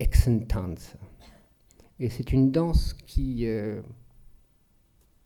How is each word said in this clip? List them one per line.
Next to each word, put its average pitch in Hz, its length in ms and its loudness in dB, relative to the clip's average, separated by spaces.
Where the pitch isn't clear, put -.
Hexentanz. 107 960 0
Et 123 100 -2
c'est - 220 -6
une 135 180 4
danse 165 420 2
qui, 123 540 -4
euh, 107 340 -4